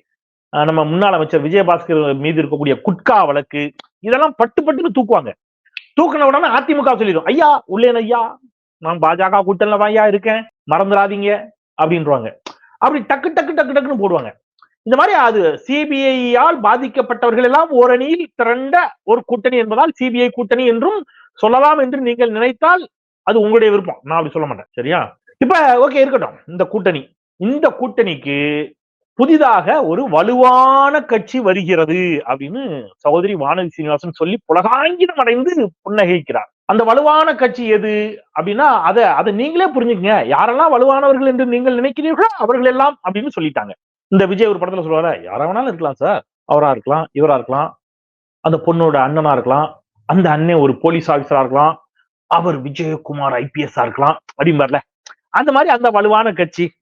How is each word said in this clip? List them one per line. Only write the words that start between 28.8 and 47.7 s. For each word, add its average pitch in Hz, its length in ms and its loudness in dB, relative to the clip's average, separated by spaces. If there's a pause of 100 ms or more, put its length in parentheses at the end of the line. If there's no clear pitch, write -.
புதிதாக 262 480 4 (180)
ஒரு 175 240 -2
வலுவான 254 920 4
கட்சி 226 380 -4
வருகிறது 185 600 0 (240)
அப்படின்னு 139 380 -8 (340)
சகோதரி 175 400 -2
வானதி 165 400 -4
சீனிவாசன் 151 440 -6
சொல்லி 175 240 -2
புலகாங்கிதம் 294 800 0
அடைந்து 254 320 0 (260)
புன்னகைக்கிறார். 180 720 -2 (160)
அந்த 214 180 0
வலுவான 302 520 2
கட்சி 247 320 -2
எது 214 260 0 (380)
அப்படின்னா 208 360 -2 (140)
அதை, 190 220 2
அதை 180 300 2
நீங்களே 320 360 0
புரிஞ்சுக்கங்க. 233 460 0 (120)
யாரெல்லாம் 233 460 2
வலுவானவர்கள் 269 580 2
என்று 254 140 0
நீங்கள் 247 340 -2
நினைக்கிறீர்களோ 311 580 0
அவர்கள் 247 340 0
எல்லாம் 269 320 0
அப்படின்னு 208 320 -6
சொல்லிட்டாங்க. 131 380 -6 (380)
இந்த 196 140 4
விஜய் 190 220 0
ஒரு 196 120 -2
படத்துல 180 240 -6
சொல்லுவாரு, 160 280 0 (120)
யாரா 104 220 -6
வேணாலும் 226 260 -4
இருக்கலாம் 160 300 -6
சார், 170 200 -2 (240)
அவரா 147 260 2
இருக்கலாம், 135 420 -2
இவரா 147 200 2
இருக்கலாம், 131 360 -4 (760)